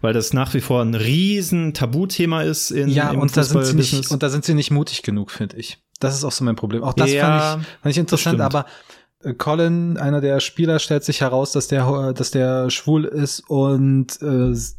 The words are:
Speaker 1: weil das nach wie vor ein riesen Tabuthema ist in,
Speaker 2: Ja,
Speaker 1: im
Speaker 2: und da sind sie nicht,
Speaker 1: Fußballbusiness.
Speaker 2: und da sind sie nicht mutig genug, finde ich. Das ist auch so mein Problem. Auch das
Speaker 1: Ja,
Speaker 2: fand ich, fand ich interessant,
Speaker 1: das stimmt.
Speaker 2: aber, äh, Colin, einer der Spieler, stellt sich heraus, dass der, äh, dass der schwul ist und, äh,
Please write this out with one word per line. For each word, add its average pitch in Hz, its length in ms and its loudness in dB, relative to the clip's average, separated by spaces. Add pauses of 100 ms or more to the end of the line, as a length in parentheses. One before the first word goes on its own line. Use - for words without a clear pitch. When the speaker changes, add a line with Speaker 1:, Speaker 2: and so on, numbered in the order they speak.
Speaker 1:
weil 110 120 0
das 113 200 0
nach 131 220 0
wie 135 60 2
vor 123 220 0
ein 113 140 0
riesen 165 800 0
Tabuthema 165 680 0
ist 156 300 -2
in, 139 160 0
Speaker 2:
Ja, 147 220 2
Speaker 1:
im 139 100 0
Speaker 2:
und 143 160 2
da 147 80 4
sind 135 200 2
sie 131 120 2
nicht, 131 140 2
Speaker 1:
Fußballbusiness. 135 200 -2
Speaker 2:
und 143 140 -2
da 143 60 2
sind 143 140 -2
sie 165 100 2
nicht 147 180 2
mutig 147 320 -2
genug, 104 260 -2
finde - 280 -8
ich. - 200 -12 (220)
Das 135 160 -2
ist 135 80 -4
auch 123 80 -2
so - 100 -4
mein 117 140 0
Problem. 113 260 -4
Auch 127 120 -2
das 143 180 2
Speaker 1:
Ja, 151 400 2
Speaker 2:
fand 156 100 -4
ich, 151 60 -10 (140)
fand 147 100 0
ich 143 60 0
interessant, 165 420 0
Speaker 1:
das 139 80 2
stimmt. 131 80 -4
Speaker 2:
aber, 143 100 -2 (580)
äh, 131 100 -4
Colin, 170 640 0
einer 147 220 0
der 139 200 2
Spieler, 165 400 0
stellt 147 240 -2
sich - 160 -2
heraus, 131 320 0
dass 139 160 -2
der, 135 180 2 (240)
äh, - 20 -2
dass 127 200 -4
der 127 380 0
schwul 151 340 0
ist - 440 -4
und, 135 720 2
äh, 127 320 0 (260)